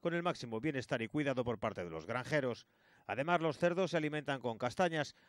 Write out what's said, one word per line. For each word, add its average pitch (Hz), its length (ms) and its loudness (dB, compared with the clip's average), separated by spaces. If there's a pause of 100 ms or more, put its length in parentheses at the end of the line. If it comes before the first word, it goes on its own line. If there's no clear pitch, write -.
con 170 140 0
el 170 80 0
máximo 123 380 -2
bienestar 131 420 -2
y 110 60 -2
cuidado 135 360 0
por 117 140 -2
parte 101 240 -2
de 85 80 -6
los 80 160 -6
granjeros. 123 600 0 (400)
Además, 147 340 2
los 156 160 2
cerdos 175 360 2
se 175 40 0
alimentan 147 420 0
con 117 200 -2
castañas, 160 580 0 (120)